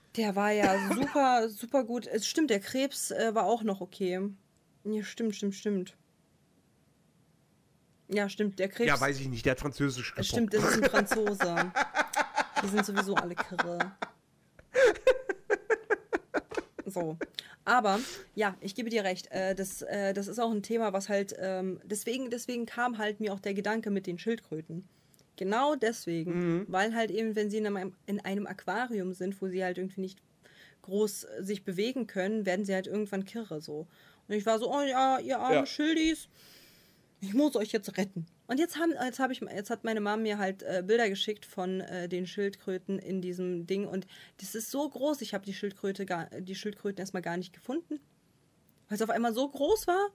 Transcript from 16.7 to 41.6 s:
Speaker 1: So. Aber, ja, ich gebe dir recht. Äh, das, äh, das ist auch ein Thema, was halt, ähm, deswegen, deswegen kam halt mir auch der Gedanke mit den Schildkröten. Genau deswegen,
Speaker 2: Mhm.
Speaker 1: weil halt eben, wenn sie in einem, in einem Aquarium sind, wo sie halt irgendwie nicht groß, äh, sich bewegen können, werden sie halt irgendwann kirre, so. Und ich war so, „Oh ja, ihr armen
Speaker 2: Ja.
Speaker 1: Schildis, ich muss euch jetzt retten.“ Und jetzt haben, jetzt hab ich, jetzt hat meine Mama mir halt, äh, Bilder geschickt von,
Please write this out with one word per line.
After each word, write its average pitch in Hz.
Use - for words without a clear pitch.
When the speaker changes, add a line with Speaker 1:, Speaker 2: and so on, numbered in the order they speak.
Speaker 1:
So. 165
Aber, 214
ja, 202
ich 196
gebe 233
dir 214
recht. 185
Äh, 190
das, 190
äh, 196
das 202
ist 214
auch 226
ein 208
Thema, 226
was 196
halt, 202
ähm, 190
deswegen, 233
deswegen 240
kam 240
halt 214
mir 214
auch 196
der 196
Gedanke 208
mit 196
den 175
Schildkröten. 175
Genau 240
deswegen, 175
Speaker 2:
Mhm. 175
Speaker 1:
weil 196
halt 226
eben, 220
wenn 208
sie 214
in 214
einem, 190
in 202
einem 196
Aquarium 190
sind, 185
wo 190
sie 185
halt 180
irgendwie 190
nicht 190
groß, 208
äh, 113
sich 196
bewegen 214
können, 196
werden 190
sie 190
halt 190
irgendwann 202
kirre, 196
so. 156
Und 202
ich 208
war 226
so, 233
„Oh 285
ja, 262
ihr 247
armen 269
Speaker 2:
Ja. 277
Speaker 1:
Schildis, 320
ich 196
muss 285
euch 214
jetzt 202
retten.“ 185
Und 262
jetzt 330
haben, 330
jetzt 254
hab 262
ich, 254
jetzt 202
hat 226
meine 220
Mama 208
mir 208
halt, 190
äh, 180
Bilder 226
geschickt 202
von, 185